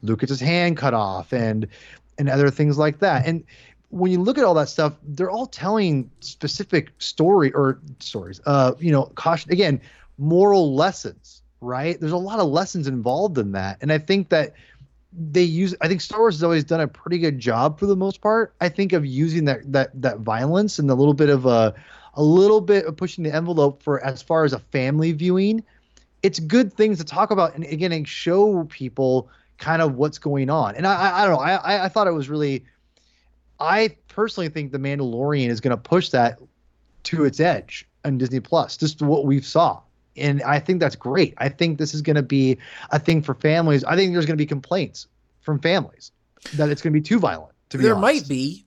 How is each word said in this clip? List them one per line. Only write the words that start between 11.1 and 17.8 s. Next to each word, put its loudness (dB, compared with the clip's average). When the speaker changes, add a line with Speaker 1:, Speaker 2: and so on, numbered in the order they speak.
Speaker 1:
right? -6
There's -4
a 0
lot -4
of 2
lessons -2
involved -2
in 0
that. -6
And -2
I 2
think -2
that 0
they 0
use, 0
I 2
think -2
Star -4
Wars 2
has -4
always 2
done -2
a 0
pretty -6
good 0
job 0
for -2